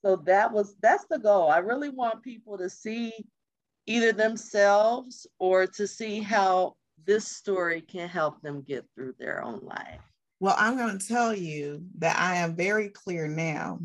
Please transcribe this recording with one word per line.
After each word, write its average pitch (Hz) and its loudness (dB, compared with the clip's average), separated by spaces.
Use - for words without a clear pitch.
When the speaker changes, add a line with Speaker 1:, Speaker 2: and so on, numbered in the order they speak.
Speaker 1:
So 190 4
that 190 4
was, 208 -2
that's 269 4
the 320 -2
goal. 202 4
I 156 6
really 254 -2
want 233 -4
people 214 -16
to 185 -6
see 226 -8
either 226 2
themselves 220 2
or 185 4
to 202 -4
see 214 -8
how 190 2
this 208 2
story 170 -4
can 175 -10
help 160 -4
them 143 -8
get 135 -8
through 131 -12
their - -8
own 110 -10
life. - -14
Speaker 2:
Well, 196 2
I'm 233 2
gonna 220 -4
tell 226 0
you 151 -8
that 165 0
I 180 2
am 170 -2
very 202 0
clear 175 -6
now. 160 -4